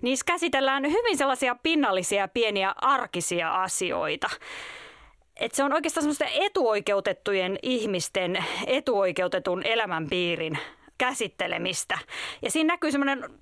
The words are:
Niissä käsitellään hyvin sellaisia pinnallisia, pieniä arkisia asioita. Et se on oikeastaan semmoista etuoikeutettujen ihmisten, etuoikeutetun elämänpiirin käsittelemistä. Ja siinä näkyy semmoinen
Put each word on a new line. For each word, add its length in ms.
Niissä 220
käsitellään 600
hyvin 340
sellaisia 440
pinnallisia, 640
pieniä 480
arkisia 880
asioita. 680
Et 180
se 100
on 80
oikeastaan 300
semmoista 220
etuoikeutettujen 1200
ihmisten, 840
etuoikeutetun 1000
elämänpiirin 920
käsittelemistä. 1000
Ja 80
siinä 220
näkyy 180
semmoinen 340